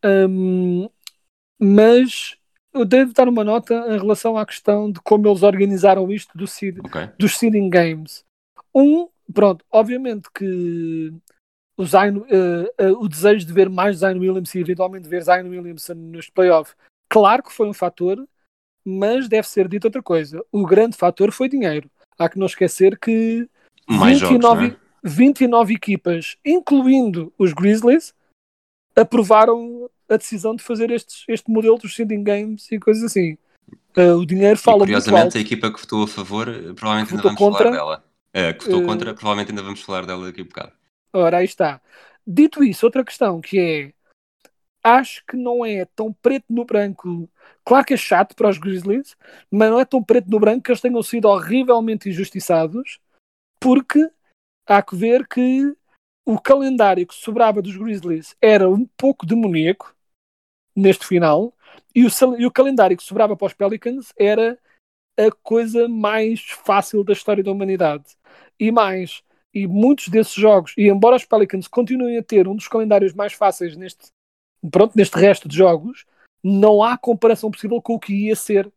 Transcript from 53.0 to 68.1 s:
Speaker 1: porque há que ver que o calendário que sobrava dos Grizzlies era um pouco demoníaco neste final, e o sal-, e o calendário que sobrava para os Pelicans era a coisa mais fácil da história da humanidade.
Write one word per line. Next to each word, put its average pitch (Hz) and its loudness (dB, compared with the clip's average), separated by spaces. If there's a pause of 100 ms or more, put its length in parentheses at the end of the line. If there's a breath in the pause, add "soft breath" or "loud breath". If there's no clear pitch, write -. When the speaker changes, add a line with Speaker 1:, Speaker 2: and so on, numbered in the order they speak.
Speaker 1:
porque 262 2 (600)
há 202 4
que - -10
ver 226 0
que 262 -2 (520)
o 220 -2
calendário 233 2
que - -20
sobrava 220 -2
dos 185 -10
Grizzlies 175 -8
era 208 6
um 202 2 (120)
pouco 269 -2
demoníaco 180 -2 (800)
neste 196 2
final, 175 0 (400 soft breath)
e 240 6
o 233 2
sal-, 254 0
e 240 -4
o 247 0
calendário 247 2
que - -18
sobrava 208 -2
para 202 -6
os - -4
Pelicans 220 -8
era 220 0 (580)
a 214 2
coisa 233 -2
mais 220 -2
fácil - -2
da 202 -2
história 196 -2
da 196 -4
humanidade. 185 -4 (540 soft breath)